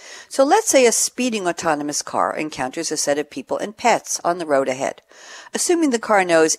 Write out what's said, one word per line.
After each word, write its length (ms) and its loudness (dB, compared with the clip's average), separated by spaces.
So 160 2
let's 240 2
say 180 6
a 60 6
speeding 560 -2
autonomous 540 -2
car 340 0
encounters 560 -6
a 40 -6
set 220 -2
of 120 -6
people 260 -8
and 200 -8
pets 460 0
on 160 -2
the 80 -8
road 220 2
ahead. 320 -4
Assuming 380 0
the 80 0
car 240 2
knows 360 4